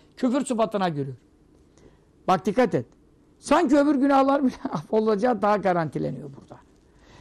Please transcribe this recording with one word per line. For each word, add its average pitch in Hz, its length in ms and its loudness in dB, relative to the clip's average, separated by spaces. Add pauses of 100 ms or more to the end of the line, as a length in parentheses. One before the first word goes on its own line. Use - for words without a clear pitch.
(160)
küfür 254 280 0
sıfatına 208 440 -2
giriyor. 139 280 -6 (1120)
Bak 185 160 0
dikkat 220 280 0
et. 123 120 -2 (520)
Sanki 294 380 2
öbür 285 180 4
günahlar 277 500 2
bile 254 180 0
<laughs> - 100 -8
affolacağı 220 720 0
daha 208 140 2
garantileniyor 151 760 -4 (100)
burada. - 200 -20 (600)